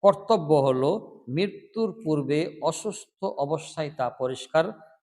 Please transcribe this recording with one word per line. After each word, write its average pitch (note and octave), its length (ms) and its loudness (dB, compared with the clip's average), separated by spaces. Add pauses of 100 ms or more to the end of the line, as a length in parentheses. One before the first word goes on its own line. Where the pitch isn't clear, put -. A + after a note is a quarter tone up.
কর্তব্য G3 520 4
হলো C#3 720 2
মৃত্যুর G3+ 760 -4
পূর্বে D3+ 580 0
অসুস্থ - 640 -6
অবস্থায় D3+ 720 -4
তা B2 140 -2
পরিষ্কার D3 640 -2 (300)